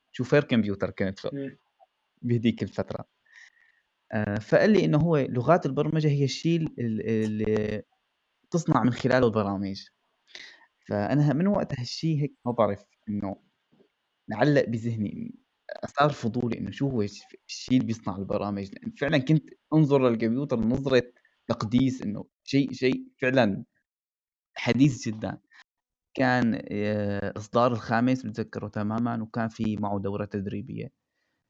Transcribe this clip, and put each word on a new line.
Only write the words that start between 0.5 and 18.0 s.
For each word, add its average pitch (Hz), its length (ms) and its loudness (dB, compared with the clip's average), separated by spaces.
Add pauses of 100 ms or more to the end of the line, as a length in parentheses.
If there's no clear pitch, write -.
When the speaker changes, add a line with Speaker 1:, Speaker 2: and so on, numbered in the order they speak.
Speaker 1:
كنت 98 280 -4
ف-، - 160 -8
Speaker 2:
مم. 139 240 -10 (640)
Speaker 1:
بهديك 117 400 0
الفترة. - 420 -6 (1080)
آه، 107 260 -2
فقال 160 320 4
لي 185 140 6
إنه 156 140 4
هو 160 180 4
لغات 139 500 2
البرمجة 151 420 0
هي 143 160 2
الشيء 165 360 0
ال-، 151 200 -6
ال-، 110 200 -2 (240)
اللي 107 580 -2 (680)
تصنع 160 320 2
من 123 100 4
خلاله 123 340 2
البرامج. 98 560 -2 (1040)
فأنا 131 440 2
من 165 140 0
وقت 196 340 0
هالشيء 156 420 -2
هيك 143 100 -4 (140)
ما 120 60 0
بعرف 104 320 0 (240)
إنه 101 280 -4 (920)
نعلق 135 360 2
بذهني، 113 720 -6 (640)
صار 147 120 4
فضولي 120 480 -2
إنه 101 120 -6
شو 139 180 -2
هو 120 140 -2
الش-، - 340 -10 (120)
الشيء - 260 -2
اللي 123 120 2
بيصنع 107 300 -6